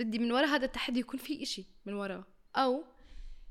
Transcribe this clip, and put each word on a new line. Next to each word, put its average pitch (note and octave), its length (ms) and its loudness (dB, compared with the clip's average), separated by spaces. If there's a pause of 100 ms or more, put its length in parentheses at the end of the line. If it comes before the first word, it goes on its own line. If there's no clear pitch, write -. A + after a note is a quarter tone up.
بدي A3+ 180 0
من A#3 140 2
ورا C4+ 140 6
هذا C#4+ 180 4
التحدي B3+ 360 0
يكون B3+ 200 -4
في - 220 -6
إشي - 240 -8 (200)
من G3 80 -6
ورا، G3 300 -4 (320)
أو C4 280 4 (680)